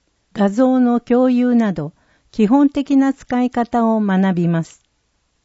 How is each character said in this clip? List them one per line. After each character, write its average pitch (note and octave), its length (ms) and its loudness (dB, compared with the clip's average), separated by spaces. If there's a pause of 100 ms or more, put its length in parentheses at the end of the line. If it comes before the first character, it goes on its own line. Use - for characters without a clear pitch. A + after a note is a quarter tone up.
(320)
画 G3+ 160 0
像 B3+ 320 0
の A#3+ 200 0
共 B3+ 280 0
有 B3 260 0
な A3 200 0
ど、 D3+ 180 -10 (380)
基 G#3+ 160 0
本 C#4 240 2
的 C#4+ 260 -4
な C4+ 160 2
使 B3 300 -6
い B3 80 -2
方 A#3 340 -4
を A3 160 0
学 F#3+ 340 0
び E3+ 140 -2
ま E3 160 -2
す。 - 180 -20 (640)